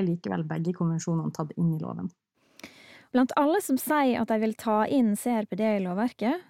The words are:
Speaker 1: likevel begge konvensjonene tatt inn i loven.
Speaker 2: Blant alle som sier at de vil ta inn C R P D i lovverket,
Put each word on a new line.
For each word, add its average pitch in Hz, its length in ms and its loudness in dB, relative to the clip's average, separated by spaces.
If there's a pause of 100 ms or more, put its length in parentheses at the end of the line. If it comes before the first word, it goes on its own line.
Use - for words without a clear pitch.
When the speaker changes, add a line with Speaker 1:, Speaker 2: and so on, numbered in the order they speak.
Speaker 1:
likevel 175 400 -2
begge 165 320 -4
konvensjonene 165 560 -2
tatt 156 240 -8
inn 170 160 0
i 156 80 -4
loven. 175 300 -8 (1040)
Speaker 2:
Blant 254 260 2
alle 330 240 4
som 262 160 0
sier 277 400 2
at 220 80 0
de 220 140 2
vil 220 180 0
ta 214 240 2
inn 220 320 4
C 240 160 -2
R 214 160 0
P 180 80 -6
D 220 220 2
i - 20 0
lovverket, 214 680 -2